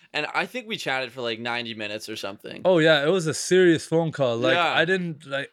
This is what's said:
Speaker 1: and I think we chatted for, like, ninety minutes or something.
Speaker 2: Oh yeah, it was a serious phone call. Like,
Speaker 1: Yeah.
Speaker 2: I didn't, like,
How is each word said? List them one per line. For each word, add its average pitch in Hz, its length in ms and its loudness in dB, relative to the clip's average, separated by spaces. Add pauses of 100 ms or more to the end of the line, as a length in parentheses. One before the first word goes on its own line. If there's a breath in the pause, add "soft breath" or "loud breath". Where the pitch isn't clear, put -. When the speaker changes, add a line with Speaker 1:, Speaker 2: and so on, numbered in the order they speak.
(140 soft breath)
Speaker 1:
and 151 220 -4
I 165 100 0
think 240 220 -12
we 214 100 -8
chatted 131 340 -4
for, 127 100 -10
like, 117 180 -4
ninety 117 340 -6
minutes 107 360 -10
or 110 60 -8
something. - 480 -12
Speaker 2:
Oh 185 140 4
yeah, 156 260 6
it 151 60 0
was 185 160 0
a 151 80 -2
serious 180 540 4
phone 165 240 0
call. 120 260 0
Like, 127 160 2
Speaker 1:
Yeah. 160 180 2
Speaker 2:
I 147 140 4
didn't, 175 400 -4
like, 135 280 -8